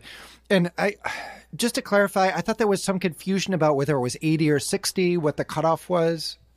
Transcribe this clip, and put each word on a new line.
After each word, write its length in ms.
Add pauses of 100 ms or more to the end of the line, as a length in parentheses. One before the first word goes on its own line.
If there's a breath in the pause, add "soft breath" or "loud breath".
(500 loud breath)
And 280
I, 180 (600 loud breath)
just 200
to 60
clarify, 480
I 100
thought 180
there 100
was 140
some 180
confusion 540
about 220
whether 220
it 20
was 220
eighty 280
or 100
sixty, 580
what 180
the 80
cutoff 460
was. 480 (200)